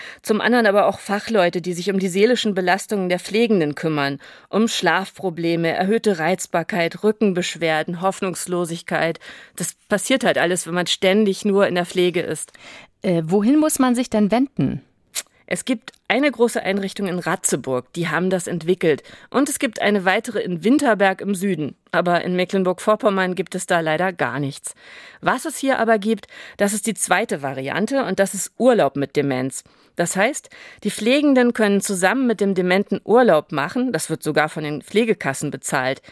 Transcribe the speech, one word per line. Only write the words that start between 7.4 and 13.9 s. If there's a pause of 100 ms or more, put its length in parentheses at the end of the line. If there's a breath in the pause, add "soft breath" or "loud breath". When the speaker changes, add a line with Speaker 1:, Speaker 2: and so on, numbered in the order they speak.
Speaker 1:
Hoffnungslosigkeit. (380 loud breath)
Das (140)
passiert
halt
alles,
wenn
man
ständig
nur
in
der
Pflege
ist. (520 loud breath)
Speaker 2:
Äh,
wohin
muss
man